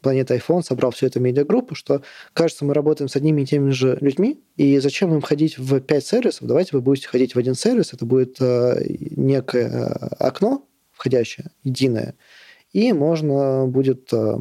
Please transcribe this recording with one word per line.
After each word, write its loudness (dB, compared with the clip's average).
Планетой 0
iPhone, 0
собрал -2
всю -2
эту 0
медиагруппу, 0
что, -2
кажется, -2
мы 2
работаем 0
с -4
одними 2
и -2
теми 2
же 0
людьми, 0
и 4
зачем 0
им 2
ходить -2
в 0
пять 0
сервисов? -2
Давайте 0
вы 0
будете 0
ходить 0
в -2
один 0
сервис, 0
это -8
будет, 0
э, 2
некое, 0
э, -4
окно -2
входящее, -2
единое, -2
и 2
можно 0
будет, 0
э, 0